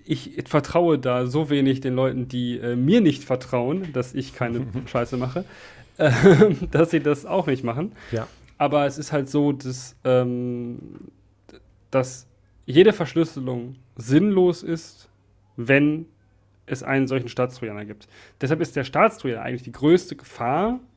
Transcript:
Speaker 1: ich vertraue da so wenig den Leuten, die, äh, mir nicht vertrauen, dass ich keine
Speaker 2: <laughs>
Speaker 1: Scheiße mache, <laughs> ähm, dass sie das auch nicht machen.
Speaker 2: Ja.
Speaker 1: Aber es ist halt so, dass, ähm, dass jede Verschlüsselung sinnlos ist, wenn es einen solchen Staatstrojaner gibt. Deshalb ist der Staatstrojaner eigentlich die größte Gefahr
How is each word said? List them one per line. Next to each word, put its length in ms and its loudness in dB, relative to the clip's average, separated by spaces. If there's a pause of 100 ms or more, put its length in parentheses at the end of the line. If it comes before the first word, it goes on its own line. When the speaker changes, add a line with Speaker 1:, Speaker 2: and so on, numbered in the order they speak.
Speaker 1:
ich 420 -6
vertraue 520 2
da 280 0
so 240 -2
wenig 300 2
den 140 -4
Leuten, 340 -2
die, 300 -4
äh, 180 -4
mir 240 4
nicht 240 2
vertrauen, 680 -2
dass 220 -6
ich 200 -8
keine 320 -4 (100)
Speaker 2:
<laughs> 100 -8
Speaker 1:
Scheiße 300 -4
mache, 280 -6 (280)
<laughs> 260 -20
ähm, 600 6 (120)
dass 200 4
sie 100 2
das 260 -2
auch 200 -2
nicht 180 -2
machen. 280 -6 (200)
Speaker 2:
Ja. 140 -4 (320)
Speaker 1:
Aber 280 2
es 120 -6
ist 140 -8
halt 160 -2
so, 240 2
dass, 520 -10
ähm, 720 0 (1120)
dass 360 -4 (400)
jede 260 6
Verschlüsselung 840 -4 (200)
sinnlos 680 2
ist, 460 -10 (480)
wenn 500 2 (600)
es 160 -6
einen 240 0
solchen 220 -2
Staatstrojaner 560 -6
gibt. 240 -18 (320)
Deshalb 200 0
ist 160 -4
der 80 -2
Staatstrojaner 580 0
eigentlich 200 -8
die 100 -16
größte 440 2
Gefahr 640 -4 (160)